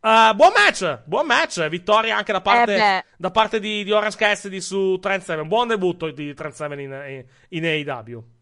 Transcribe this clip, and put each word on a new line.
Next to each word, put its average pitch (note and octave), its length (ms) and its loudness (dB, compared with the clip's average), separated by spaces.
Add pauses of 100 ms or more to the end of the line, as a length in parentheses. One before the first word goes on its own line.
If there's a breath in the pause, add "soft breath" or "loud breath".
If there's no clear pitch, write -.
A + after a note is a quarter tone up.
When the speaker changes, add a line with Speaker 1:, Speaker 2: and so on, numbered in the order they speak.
Speaker 1:
Eh, A3 340 6
buon D#4 200 6
match, F#3+ 500 0
buon A#3 220 -2
match, B3+ 420 0
vittoria G#3 480 0
anche G#3 160 -4
da F#3+ 80 0
parte, G#3+ 340 2
Speaker 2:
Eh G3 40 2
beh. G3 260 2 (120)
Speaker 1:
da F3+ 140 -6
parte A3 300 0
di, G#3 240 -6
di G3 80 -2
Orange G#3 240 0
Cassidy G3+ 440 -2
su F#3+ 400 -2
Trent F#3+ 220 -4
Seven. D#3 240 -6
Buon A3+ 220 0
debutto F3+ 420 -2
di D3 240 -12
Trent D3+ 200 -12
Seven C#3+ 260 -10
in, C#3 100 -12 (180)
in, C3+ 160 -14 (260 soft breath)
in D#3+ 140 -6
A E3+ 40 -2
E D#3 160 -2
W. A#2 400 -10 (180)